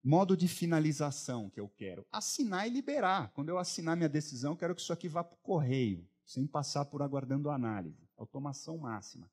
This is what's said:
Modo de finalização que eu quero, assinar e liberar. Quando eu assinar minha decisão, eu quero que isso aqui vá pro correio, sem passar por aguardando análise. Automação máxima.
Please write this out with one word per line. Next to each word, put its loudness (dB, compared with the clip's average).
Modo 6
de 4
finalização 0
que -12
eu -6
quero, -10
assinar -2
e -2
liberar. 0
Quando -4
eu 0
assinar -2
minha 4
decisão, 0
eu -6
quero -2
que -6
isso -4
aqui -4
vá -2
pro -20
correio, 2
sem -2
passar -2
por -6
aguardando 0
análise. -2
Automação -8
máxima. -8